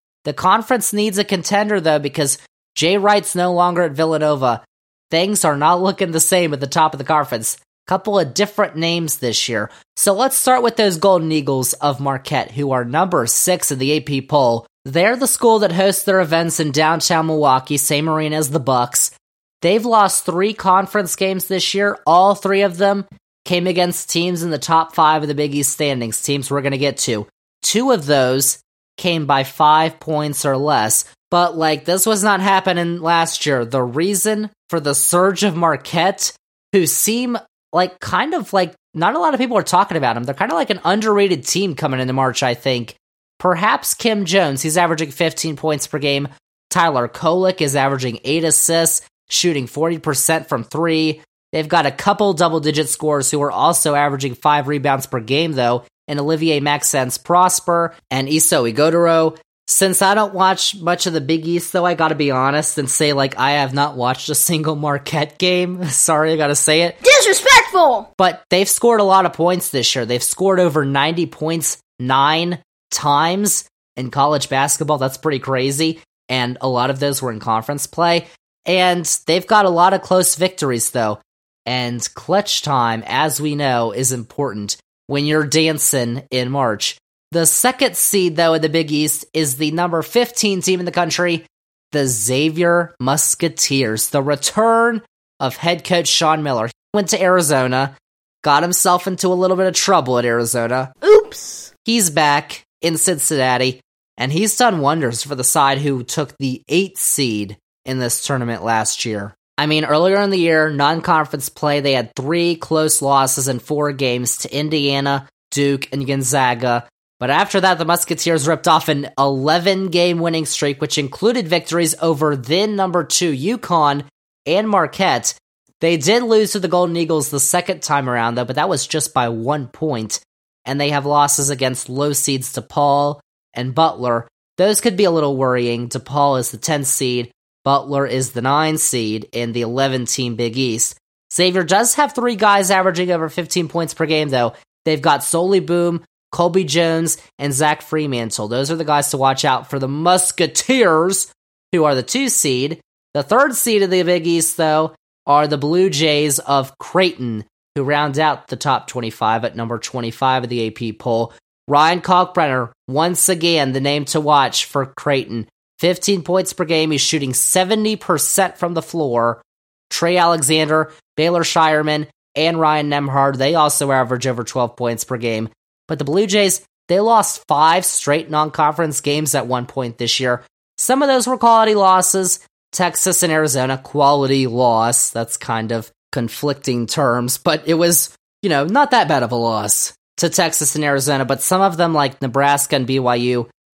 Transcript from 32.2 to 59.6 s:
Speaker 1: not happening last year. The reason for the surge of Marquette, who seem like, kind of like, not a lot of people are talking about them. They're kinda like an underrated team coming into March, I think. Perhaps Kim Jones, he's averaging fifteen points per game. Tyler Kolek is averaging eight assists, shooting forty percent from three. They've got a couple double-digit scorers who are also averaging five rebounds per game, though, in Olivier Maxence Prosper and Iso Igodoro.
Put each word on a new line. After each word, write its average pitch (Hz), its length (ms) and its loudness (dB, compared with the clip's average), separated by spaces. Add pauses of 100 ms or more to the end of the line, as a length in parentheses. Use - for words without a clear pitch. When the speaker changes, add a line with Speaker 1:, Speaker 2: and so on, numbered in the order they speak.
Speaker 1:
not 208 160 4
happening 185 600 0
last 165 440 0
year. 135 200 0
The 127 180 -2
reason 202 680 -2 (200)
for 170 120 -2
the 143 140 -2
surge 180 480 2
of 190 120 -2
Marquette, 165 800 0 (380)
who 190 140 4
seem 233 520 -2 (360)
like, 180 260 0
kind 247 340 -4
of 285 200 -6
like, 185 200 0 (200)
not 180 220 0
a 320 40 -2
lot 320 140 0
of 247 80 0
people 247 160 0
are 175 60 2
talking 180 340 2
about 127 160 0
them. 117 100 -4
They're 135 100 -4
kinda 233 220 -2
like 294 140 0
an 185 160 -2
underrated 202 600 2
team 180 300 -2
coming 135 240 -2
into 127 140 -2
March, 131 280 0
I 127 120 2
think. 120 420 -4 (440)
Perhaps 185 540 0
Kim 214 320 -2
Jones, 156 380 0
he's 156 140 -2
averaging 165 340 0
fifteen 160 460 -4
points 151 280 -2
per - 140 -6
game. 143 300 -2 (420)
Tyler 151 360 2
Kolek 185 540 0
is 143 140 0
averaging 135 480 -2
eight 156 200 0
assists, 165 600 0 (240)
shooting 147 380 -2
forty 165 320 -4
percent 160 500 -2
from 120 140 -2
three. 160 580 -2 (300)
They've 156 160 -4
got 160 180 2
a 139 60 0
couple 202 420 0
double-digit 156 560 0
scorers 147 400 -2
who 143 140 -2
are 143 80 -2
also 151 420 2
averaging 139 400 0
five 147 340 0
rebounds 139 380 -2
per 131 140 -6
game, 139 320 -2
though, 123 320 0 (240)
in 147 120 -4
Olivier 151 420 0
Maxence 147 580 -2
Prosper 175 760 0 (140)
and 131 180 -4
Iso 147 460 2
Igodoro. 160 640 2 (300)